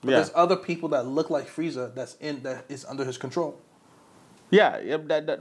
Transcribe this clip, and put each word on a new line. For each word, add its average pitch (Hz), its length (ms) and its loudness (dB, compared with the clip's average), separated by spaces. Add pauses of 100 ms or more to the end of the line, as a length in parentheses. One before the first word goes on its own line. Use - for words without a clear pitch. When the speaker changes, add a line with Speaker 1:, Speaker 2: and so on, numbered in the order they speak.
Speaker 1:
But 131 100 0
Speaker 2:
Yeah. 131 60 6
Speaker 1:
there's - 180 4
other 175 200 6
people 170 340 -4
that 131 180 0
look 151 220 0
like 143 180 -2
Frieza 127 460 -6
that's 123 220 -10
in, 143 280 -8
that 131 260 -8
is 139 160 -12
under 139 180 -6
his 127 140 -4
control. 147 420 -4 (880)
Speaker 2:
Yeah, 180 300 6
yeah, 131 180 -2 (100)
that, 156 200 0
that, 156 140 -2